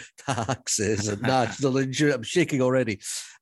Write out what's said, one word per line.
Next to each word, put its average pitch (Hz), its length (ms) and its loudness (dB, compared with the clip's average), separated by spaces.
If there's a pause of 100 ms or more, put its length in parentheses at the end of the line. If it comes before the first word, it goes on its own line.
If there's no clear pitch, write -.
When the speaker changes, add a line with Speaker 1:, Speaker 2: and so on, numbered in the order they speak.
(180)
Speaker 1:
Taxes 107 920 -2
and 101 120 -4
Speaker 2:
<laughs> - 0 -
Speaker 1:
national 127 560 2
insurance. 135 380 2
I'm 117 80 -6
shaking 143 380 0
already. 127 400 2 (400)